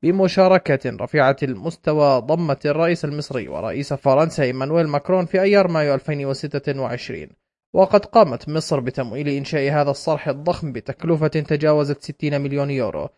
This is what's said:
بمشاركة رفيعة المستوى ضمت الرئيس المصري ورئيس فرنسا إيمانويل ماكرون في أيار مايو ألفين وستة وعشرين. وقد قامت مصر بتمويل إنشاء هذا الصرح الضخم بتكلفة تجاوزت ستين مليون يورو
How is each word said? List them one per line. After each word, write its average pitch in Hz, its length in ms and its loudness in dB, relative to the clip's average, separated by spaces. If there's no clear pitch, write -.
بمشاركة 185 960 2
رفيعة 135 420 2
المستوى 139 760 0
ضمت 151 460 -2
الرئيس 165 380 0
المصري 143 440 -6
ورئيس 95 440 -6
فرنسا 143 500 2
إيمانويل 139 460 0
ماكرون 175 380 0
في 185 160 0
أيار 196 260 4
مايو 151 260 0
ألفين 143 320 -4
وستة 139 540 -4
وعشرين. 113 480 -8
وقد 190 300 4
قامت 165 440 2
مصر 156 320 -2
بتمويل 127 480 -6
إنشاء 139 440 -2
هذا 147 180 2
الصرح 151 380 -2
الضخم 151 440 -4
بتكلفة 151 560 -2
تجاوزت 147 760 0
ستين 147 380 -4
مليون 139 300 -2
يورو 107 480 -4